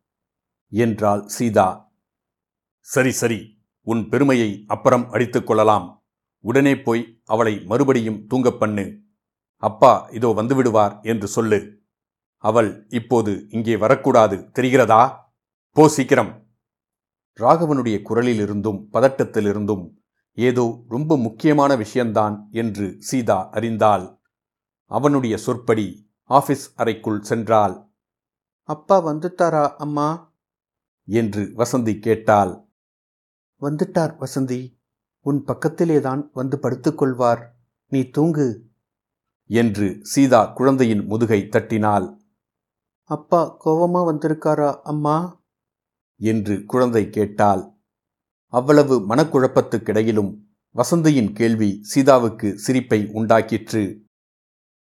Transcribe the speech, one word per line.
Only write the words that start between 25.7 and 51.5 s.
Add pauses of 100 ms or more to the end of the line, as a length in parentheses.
ஆபீஸ்
அறைக்குள்
சென்றாள். (760)
"அப்பா
வந்துட்டாரா,
அம்மா?" (720)
என்று
வசந்தி
கேட்டாள். (920)
"வந்துட்டார்
வசந்தி, (400)
உன்
பக்கத்திலேதான்
வந்து
படுத்துக்கொள்வார். (400)
நீ
தூங்கு" (800)
என்று
சீதா
குழந்தையின்
முதுகை
தட்டினாள். (840)
"அப்பா
கோவமா
வந்திருக்காரா,
அம்மா?" (760)
என்று
குழந்தை
கேட்டாள். (720)
அவ்வளவு
மனக்குழப்பத்துக்கிடையிலும் (380)
வசந்தியின்
கேள்வி